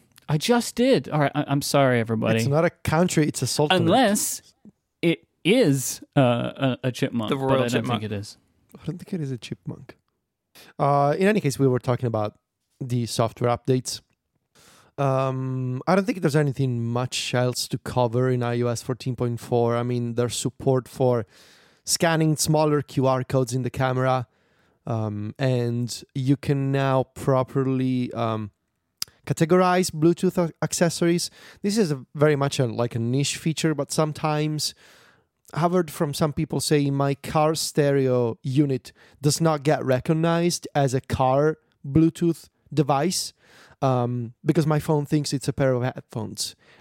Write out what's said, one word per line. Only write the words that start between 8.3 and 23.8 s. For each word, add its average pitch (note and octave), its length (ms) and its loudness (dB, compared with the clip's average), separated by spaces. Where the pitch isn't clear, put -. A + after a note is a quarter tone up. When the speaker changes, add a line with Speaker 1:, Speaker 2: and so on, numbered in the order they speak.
Speaker 2:
I - 120 -20
don't D#3+ 120 -8
think - 160 -14
it F3 80 -6
is C3+ 80 -6
a B2+ 80 -6
chipmunk. - 580 -14
Uh, C#3+ 360 2
in F#3+ 120 2
any G#3 120 2
case, C#3 200 -2
we C3+ 80 6
were B2+ 100 2
talking B2 300 -2
about G#2+ 280 -4
the A#2+ 260 -4
software A#2+ 500 0
updates. - 440 -2
Um, C3 880 -2
I E3+ 80 2
don't G3 100 2
think F#3+ 180 -4
there's D3+ 140 0
anything C3 480 0
much A#2+ 480 -4
else B2 360 0
to A#2+ 100 -6
cover B2 520 0
in B2+ 120 0
I A#2+ 200 -2
O A#2+ 40 0
S A#2 160 -4
fourteen B2+ 320 -6
point A#2+ 240 -4
four. A#2+ 380 0
I A#2+ 80 -2
mean, A#2+ 300 -4
there's A#2+ 220 -2
support C3 520 -2
for B2 360 0
scanning D#3+ 520 2
smaller D3+ 460 2
Q C3 240 -2
R C3 160 2
codes B2+ 320 0
in C3 80 -2
the B2 80 -4
camera, C3 560 0